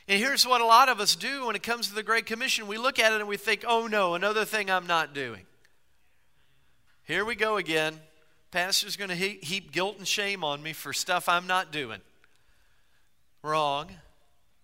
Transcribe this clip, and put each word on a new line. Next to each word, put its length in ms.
And 140
here's 260
what 140
a 60
lot 240
of 100
us 160
do 300
when 100
it 80
comes 240
to 80
the 80
Great 220
Commission. 420
We 100
look 220
at 140
it 80
and 80
we 80
think, 280
"Oh 220
no, 280
another 280
thing 260
I'm 160
not 280
doing. 320
Here 180
we 120
go 200
again. 460
Pastor's 460
gonna 180
he-, 260
heap 300
guilt 260
and 80
shame 380
on 180
me 120
for 180
stuff 380
I'm 180
not 240
doing." 300
Wrong. 480